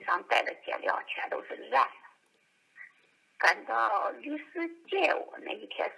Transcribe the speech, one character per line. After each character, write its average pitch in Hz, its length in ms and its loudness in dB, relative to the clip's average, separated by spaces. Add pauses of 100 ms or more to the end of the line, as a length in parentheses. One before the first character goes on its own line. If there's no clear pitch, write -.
上 - 200 2
戴 113 180 4
的 - 100 -4 (140)
脚 - 120 -2
镣 - 280 0
全 - 240 -6
都 - 140 -4
是 - 100 -10 (160)
烂。 - 180 6 (1500)
赶 - 260 4
到 226 460 2
律 294 260 -8
师 339 320 -6 (200)
见 381 300 4
我 - 200 -10
那 - 140 -10
一 214 140 -10
天 - 320 -2